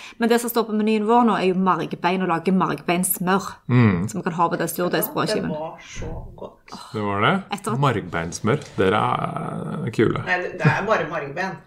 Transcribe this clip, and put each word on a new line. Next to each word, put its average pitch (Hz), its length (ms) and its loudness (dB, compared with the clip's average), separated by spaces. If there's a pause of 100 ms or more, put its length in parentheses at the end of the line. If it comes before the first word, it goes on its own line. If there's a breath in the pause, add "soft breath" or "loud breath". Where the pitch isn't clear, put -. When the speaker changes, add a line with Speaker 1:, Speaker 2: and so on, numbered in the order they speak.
(180 loud breath)
Speaker 1:
Men 233 140 2
det 233 80 6
som 233 100 -4
står 226 200 0
på 208 80 0
menyen 214 320 2
vår 240 180 6
nå, 202 80 4
er 175 140 2
jo 185 100 2
margbein, 180 640 0
og 185 80 0
lage 165 240 2
margbeinsmør, 180 920 0 (180)
Speaker 2:
Mm. 110 400 4
Speaker 1:
som 175 140 -8
vi - 20 -6
kan 170 100 -4
ha 170 140 2
på 175 100 -2
det 165 120 -2
surdeigsbrødskiven. 175 800 -2
Speaker 3:
Det - 80 -6
var 160 220 -10
så 156 320 -10 (240)
godt. - 420 -16 (140)
Speaker 2:
Det 110 100 -4
var 101 180 0
det? 147 140 6 (160)
Speaker 1:
Etter - 220 -6
at 131 60 -2
Speaker 2:
Margbeinsmør. 92 840 -2 (140)
Dere 104 260 2 (800)
er 117 80 -4
kule. 107 340 2
Speaker 3:
Nei, - 160 0
det, - 180 -8
det 156 60 2
er - 220 2
bare 175 220 0
margben. 143 580 -6